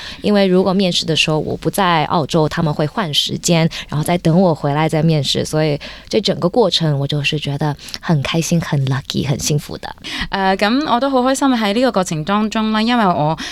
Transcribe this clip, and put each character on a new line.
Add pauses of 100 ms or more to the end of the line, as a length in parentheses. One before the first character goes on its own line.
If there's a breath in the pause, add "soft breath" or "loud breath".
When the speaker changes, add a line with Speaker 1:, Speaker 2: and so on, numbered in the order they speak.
(220 loud breath)
Speaker 1:
因
为
如
果
面
试
的
时
候
我
不
在
澳
洲，
他
们
会
换
时
间， (200 loud breath)
然
后
再
等
我
回
来
再
面
试，
所
以 (300 loud breath)
这
整
个
过
程
我
就
是
觉
得 (260 loud breath)
很
开
心、
很
lucky、
很
幸
福
的。 (360 loud breath)
Speaker 2:
呃，
咁
我
都
好
開
心
喺
呢
個
過
程
當
中
啦，
因
為
我， (160 loud breath)